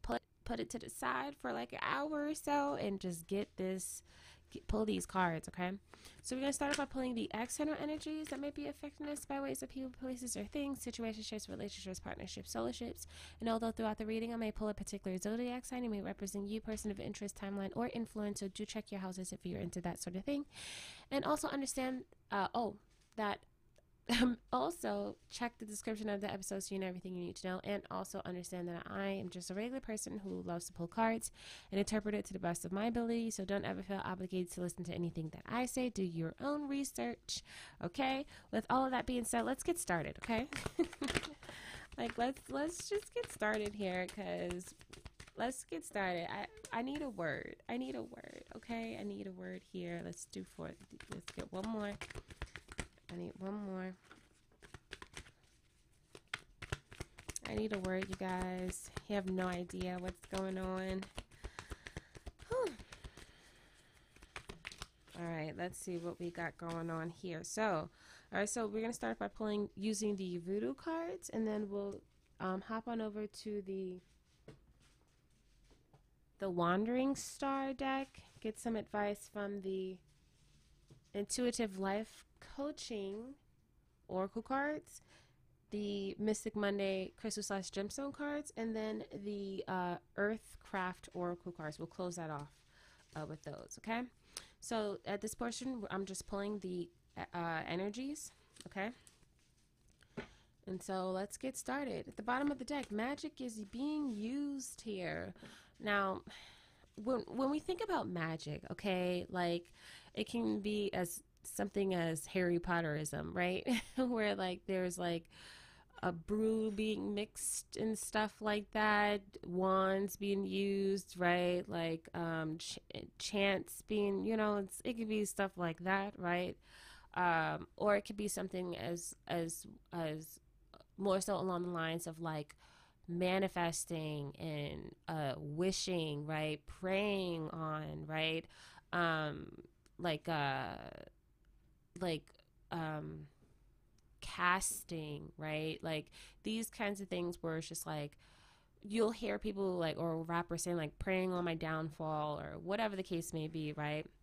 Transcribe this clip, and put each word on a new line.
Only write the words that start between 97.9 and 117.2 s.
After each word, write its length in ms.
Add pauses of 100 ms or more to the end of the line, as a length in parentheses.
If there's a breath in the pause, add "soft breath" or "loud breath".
okay? 240 (1800 loud breath)
And 160
so 280
let's 280
get 180
started. 520
At 80
the 60
bottom 280
of 80
the 60
deck, 260
magic 500
is 240
being 480
used 680
here. 520 (460 loud breath)
Now, 420 (720 loud breath)
when, 240
when 300
we 80
think 240
about 260
magic, 640
okay, 600
like, 400 (440 loud breath)
it 140
can 320
be 340
as 280 (200)
something 520
as 320
Harry 320
Potterism, 760
right? 340 (200)
<laughs> 80
Where, 380
like, 320
there's, 320
like, 300 (720 loud breath)
a 80
brew 600
being 440
mixed 640